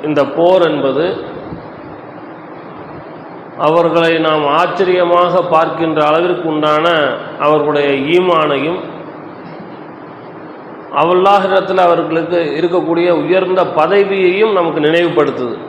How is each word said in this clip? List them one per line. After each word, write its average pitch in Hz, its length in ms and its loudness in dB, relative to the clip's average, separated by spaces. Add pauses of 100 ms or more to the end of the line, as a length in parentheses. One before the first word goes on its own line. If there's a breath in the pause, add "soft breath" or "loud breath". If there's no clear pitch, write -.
இந்த 143 220 2
போர் 175 360 4
என்பது 151 540 0 (2500)
அவர்களை 165 600 2
நாம் 156 260 0
ஆச்சரியமாக 175 960 2
பார்க்கின்ற 160 640 0
அளவிற்கு 175 420 0
உண்டான 151 400 2 (520)
அவர்களுடைய 147 500 2 (300)
ஈமானையும் 160 640 0 (2250)
அல்லாஹ்விடத்தில் 190 840 4
அவர்களுக்கு 165 600 2 (220)
இருக்கக்கூடிய 170 480 0
உயர்ந்த 180 540 2
பதவியையும் 190 920 2
நமக்கு 165 260 0
நினைவுபடுத்துது. 147 760 2 (140)